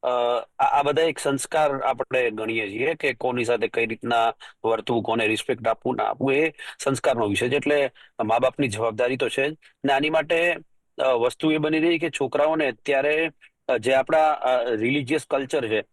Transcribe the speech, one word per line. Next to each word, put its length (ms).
અ, 60
આ, 60
આ 180
બધા 200
એક 160
સંસ્કાર 640
આપણે 500
ગણીએ 380
છીએ 260
કે 180
કોની 320
સાથે 240
કઈ 180
રીતના 480
વર્તવું, 380
કોને 240
રિસ્પેક્ટ 420
આપવું, 280
ના 80
આપવું, 280
એ 200
સંસ્કારનો 500
વિષય 200
છે. 80
એટલે 340
મા 140
બાપની 300
જવાબદારી 480
તો 120
છે 220
જ. 60
ને 80
આની 180
માટે, 460
અ, 100
વસ્તુ 420
એ 80
બની 200
રહી 200
કે 120
છોકરાઓને 560
અત્યારે, 640
અ, 80
જે 180
આપણા, 360
અ, 440
રિલિજિયસ 560
કલ્ચર 380
છે 240